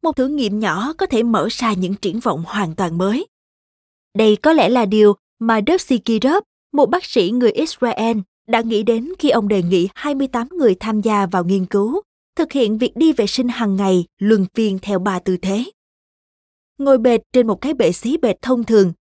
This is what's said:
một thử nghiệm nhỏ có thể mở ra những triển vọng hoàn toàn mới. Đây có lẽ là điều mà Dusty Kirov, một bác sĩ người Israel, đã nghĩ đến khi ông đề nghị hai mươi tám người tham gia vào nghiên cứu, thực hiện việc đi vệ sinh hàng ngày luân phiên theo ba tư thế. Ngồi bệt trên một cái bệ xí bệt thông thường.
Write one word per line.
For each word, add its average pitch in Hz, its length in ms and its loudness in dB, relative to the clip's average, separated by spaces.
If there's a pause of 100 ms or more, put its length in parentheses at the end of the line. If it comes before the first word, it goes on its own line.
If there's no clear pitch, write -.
một 320 140 -2
thử 262 120 0
nghiệm 240 300 -2
nhỏ 214 400 -4
có 381 80 -2
thể 247 160 0
mở 226 280 0
ra 226 220 -2
những 185 220 -4
triển 208 260 -6
vọng 170 260 -4
hoàn 185 280 -4
toàn 170 240 -4
mới. 214 280 -2 (880)
Đây 214 220 4
có 302 160 2
lẽ 254 160 4
là 240 180 2
điều 208 280 6 (240)
mà 226 280 0
Dusty 302 320 0
Kirov, 262 440 0 (300)
một 285 140 4
bác 339 180 -2
sĩ 190 260 0
người 240 220 2
Israel, 233 680 -2 (280)
đã 233 140 0
nghĩ 226 220 -2
đến 233 360 0
khi 294 120 0
ông 208 180 2
đề 202 140 0
nghị 175 320 2
hai 294 200 -6
mươi 269 140 -2
tám 240 200 -6
người 285 260 2
tham 214 260 -4
gia 202 260 0
vào 180 180 -2
nghiên 185 220 0
cứu, 220 360 -2 (340)
thực 311 160 -2
hiện 220 260 0
việc 240 180 -2
đi 320 160 4
vệ 226 140 0
sinh 247 220 -2
hàng 233 280 -2
ngày 190 280 2 (140)
luân 202 360 2
phiên 208 280 -2
theo 202 160 -4
ba 185 200 -4
tư 185 180 -2
thế. 196 280 -4 (1160)
Ngồi 277 200 4
bệt 233 220 2 (120)
trên 247 140 4
một 208 140 -2
cái 294 140 -4
bệ 196 180 0
xí 247 240 -4
bệt 226 260 0
thông 240 220 -2
thường. 202 380 4